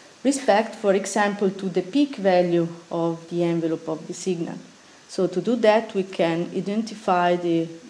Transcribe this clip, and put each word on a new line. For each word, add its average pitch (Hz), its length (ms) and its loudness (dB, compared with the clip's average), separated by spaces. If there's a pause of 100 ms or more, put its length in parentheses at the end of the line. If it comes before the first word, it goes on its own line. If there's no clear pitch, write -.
(240)
respect, 220 500 2
for 202 180 0
example, 202 560 0
to 190 200 -4
the 180 140 -2
peak 285 340 0
value 180 500 4 (240)
of 165 400 -4
the 175 140 0
envelope 165 440 -2
of 160 200 -6
the 180 40 -8
signal. 170 460 -4 (500)
So 180 200 0
to 180 120 -2
do 214 160 0
that, 220 380 4
we 190 80 0
can 170 520 -2
identify 185 800 0
the 165 320 0 (220)